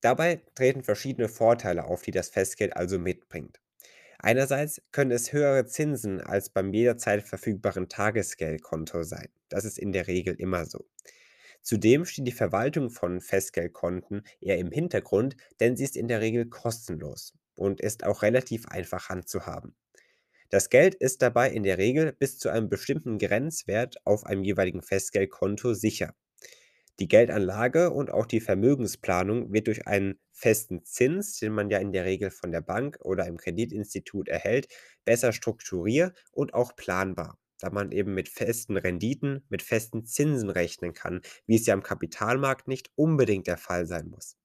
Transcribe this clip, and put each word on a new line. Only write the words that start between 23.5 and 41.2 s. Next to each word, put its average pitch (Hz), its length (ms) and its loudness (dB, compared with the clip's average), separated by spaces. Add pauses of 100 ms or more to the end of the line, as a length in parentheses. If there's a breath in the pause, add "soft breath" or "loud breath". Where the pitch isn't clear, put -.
auf 104 220 2
einem 98 180 -2
jeweiligen 92 380 0
Festgeldkonto 98 880 0
sicher. 101 420 -2 (840 loud breath)
Die 92 80 -2
Geldanlage 113 840 6
und 139 220 -4
auch 110 120 2
die 113 160 0
Vermögensplanung 101 1120 2
wird 107 140 2
durch 110 220 -2
einen 98 320 0 (100)
festen - 540 0
Zins, 170 560 0
den 107 120 -2
man 104 160 0
ja 98 100 2
in 98 120 -2
der 92 140 -2
Regel 95 260 -2
von 87 220 -8
der 82 80 -2
Bank 113 400 -6
oder 92 240 -2
einem 85 120 -8
Kreditinstitut 98 920 -6
erhält, 110 400 0 (360 loud breath)
besser 131 280 4
strukturiert 113 840 -2 (140 soft breath)
und - 240 -4
auch 120 220 0
planbar, 92 640 -4 (180)
da 95 120 -6
man 101 200 -4
eben 98 240 -2
mit 92 140 -4
festen 113 480 -4
Renditen, 110 720 -4
mit 95 140 -6
festen 113 420 -4
Zinsen 135 460 0
rechnen 87 420 -2
kann, 87 280 -6 (260 loud breath)